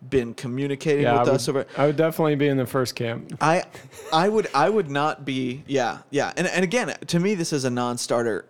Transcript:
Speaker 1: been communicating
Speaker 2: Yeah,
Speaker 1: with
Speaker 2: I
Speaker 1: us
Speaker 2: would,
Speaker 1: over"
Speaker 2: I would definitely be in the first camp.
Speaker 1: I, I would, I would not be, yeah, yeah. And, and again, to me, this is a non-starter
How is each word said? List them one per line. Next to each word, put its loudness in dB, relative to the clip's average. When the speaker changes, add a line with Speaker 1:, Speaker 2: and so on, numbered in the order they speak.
Speaker 1:
been 0
communicating -2
Speaker 2:
Yeah, 6
Speaker 1:
with 4
Speaker 2:
I 4
Speaker 1:
us 0
Speaker 2:
would, 0
Speaker 1:
over" -2
Speaker 2:
I 4
would 2
definitely 2
be 2
in 2
the 0
first -2
camp. -6
Speaker 1:
I, 2
I 4
would, 2
I 4
would 0
not -2
be, -4
yeah, -2
yeah. 0
And, 0
and 0
again, -2
to 0
me, 2
this -4
is -2
a 0
non-starter -2